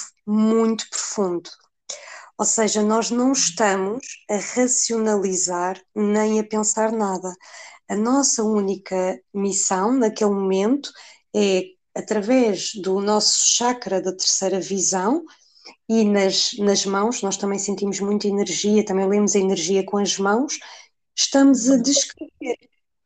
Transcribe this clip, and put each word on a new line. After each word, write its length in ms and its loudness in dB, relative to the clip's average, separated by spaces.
muito 640 2
profundo. 600 -4
Ou 80 0
seja, 380 0
nós 280 0
não 200 2
estamos 960 -2
a 80 0
racionalizar 1400 -2
nem 440 2
a 40 0
pensar 480 -2
nada. 420 -4
A 60 -4
nossa 480 2
única 760 -2
missão 600 0
naquele 380 2
momento 600 0
é, 280 2
através 800 0
do 260 -2
nosso 460 2
chakra 540 0
da 140 -4
terceira 440 -2
visão, 680 -2
e 160 4
nas, 540 2
nas 260 2
mãos, 360 -2
nós 160 -2
também 220 -2
sentimos 400 -4
muita 280 -2
energia, 580 0
também 220 0
lemos 280 2
a 40 4
energia 460 0
com 120 -4
as 200 -2
mãos, 420 0
estamos 540 4
a 80 6
descrever. 800 -2